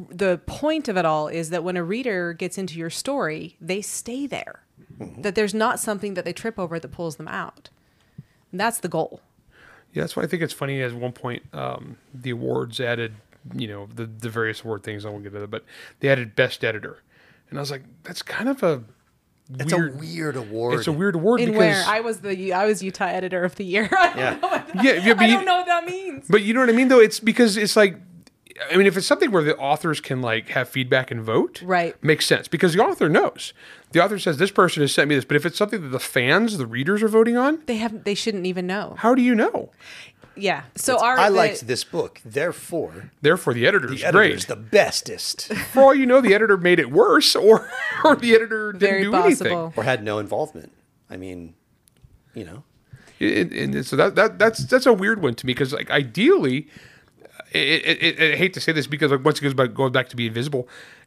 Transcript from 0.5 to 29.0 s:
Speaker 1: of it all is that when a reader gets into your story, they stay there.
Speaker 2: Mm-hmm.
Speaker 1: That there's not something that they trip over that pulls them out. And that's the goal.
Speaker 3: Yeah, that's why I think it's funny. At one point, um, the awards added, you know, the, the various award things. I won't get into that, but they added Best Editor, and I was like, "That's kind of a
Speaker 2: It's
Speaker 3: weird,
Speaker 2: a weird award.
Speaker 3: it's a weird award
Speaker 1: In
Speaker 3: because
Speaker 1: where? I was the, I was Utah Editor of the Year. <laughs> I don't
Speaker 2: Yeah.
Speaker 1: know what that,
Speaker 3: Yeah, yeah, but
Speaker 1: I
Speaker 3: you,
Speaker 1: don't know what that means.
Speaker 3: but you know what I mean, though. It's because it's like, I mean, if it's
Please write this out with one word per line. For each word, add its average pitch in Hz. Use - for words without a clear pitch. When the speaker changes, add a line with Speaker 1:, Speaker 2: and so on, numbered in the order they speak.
Speaker 1:
of 196
it 180
all 156
is 165
that 170
when 180
a 175
reader 190
gets 180
into 165
your 165
story, 165
they 185
stay 254
there. -
Speaker 2:
Mm-hmm. 98
Speaker 1:
That 196
there's 208
not 220
something 202
that 175
they 175
trip 226
over 170
that -
pulls 165
them 156
out. -
And 180
that's 226
the 175
goal. 160
Speaker 3:
Yeah, 151
that's 165
why -
I -
think 165
it's 156
funny. 139
At 123
one 123
point, 120
um, 131
the 127
awards 127
added, 117
you 123
know, 101
the, 117
the 110
various 110
award 110
things. 104
I 107
won't 104
get 101
into 101
that, 104
but 107
they 139
added 123
Best 127
Editor, 110
and -
I 139
was 143
like, 135
"That's -
kind -
of 269
a 143
Speaker 2:
It's 143
Speaker 3:
weird, 160
Speaker 2:
a -
weird 160
award. 117
Speaker 3:
it's 113
a 165
weird 175
award 220
Speaker 1:
In 240
Speaker 3:
because 214
Speaker 1:
where? 202
I 214
was 226
the, 190
I 190
was 196
Utah 190
Editor 180
of 180
the 202
Year. 190
<laughs> 381
I 359
don't -
Speaker 2:
Yeah. 254
Speaker 1:
know 359
what -
that, 190
Speaker 3:
Yeah, 269
yeah, 196
but 226
Speaker 1:
I -
Speaker 3:
you, 226
Speaker 1:
don't 381
know 370
what 359
that 339
means. 359
Speaker 3:
but 202
you 214
know 254
what 254
I 226
mean, 254
though. 254
It's 214
because 220
it's 208
like, 202
I 170
mean, 196
if 190
it's 190